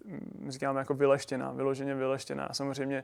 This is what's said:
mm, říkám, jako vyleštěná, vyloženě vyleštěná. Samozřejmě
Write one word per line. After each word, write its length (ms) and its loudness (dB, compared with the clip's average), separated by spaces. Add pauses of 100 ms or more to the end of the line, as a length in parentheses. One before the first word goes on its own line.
mm, 460 -10
říkám, 240 -2
jako 180 0
vyleštěná, 580 4
vyloženě 440 0
vyleštěná. 560 -2
Samozřejmě 520 -2